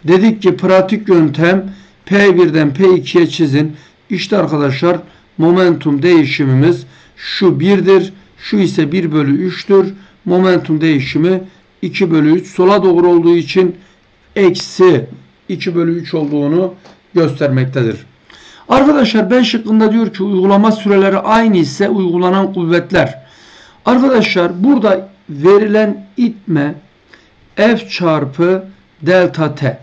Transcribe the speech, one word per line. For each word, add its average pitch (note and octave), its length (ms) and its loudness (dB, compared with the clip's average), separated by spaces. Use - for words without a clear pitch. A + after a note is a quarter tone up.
Dedik G3 380 2
ki F#3 140 2
pratik F#3 520 0
yöntem E3+ 640 0
P G3 340 2
birden D#3 360 0
P F#3 200 2
ikiye E3 320 0
çizin. D3+ 500 -2
İşte G#3 260 -4
arkadaşlar D#3 600 -2
momentum D#3+ 640 0
değişimimiz D3+ 840 2
şu D#3+ 440 -2
birdir, F#3+ 520 2
şu - 180 -6
ise E3 360 0
bir E3 200 -2
bölü D3 300 0
üçtür. F#3+ 520 0
Momentum F3 560 0
değişimi D#3+ 600 0
iki F3 280 -2
bölü D3+ 220 2
üç, F3+ 140 0
sola F#3 360 0
doğru F3 260 2
olduğu E3+ 280 4
için E3+ 400 -2
eksi F#3 720 2
iki E3+ 260 -8
bölü E3 200 -2
üç E3 200 -10
olduğunu D3+ 600 -2
göstermektedir. C3 840 -2
Arkadaşlar, B3+ 640 2
B B3 140 2
şıkkında A3 480 0
diyor A3+ 220 -2
ki F#3 80 -8
uygulama G3+ 500 2
süreleri G3 460 0
aynı A3 380 0
ise E3+ 320 -2
uygulanan F#3+ 680 -2
kuvvetler. E3+ 680 -2
Arkadaşlar, G#3 800 0
burada G#3 440 0
verilen G3+ 760 0
itme D3+ 580 -4
F A3 320 0
çarpı E3+ 760 -2
delta F3 520 0
T. B2+ 280 -6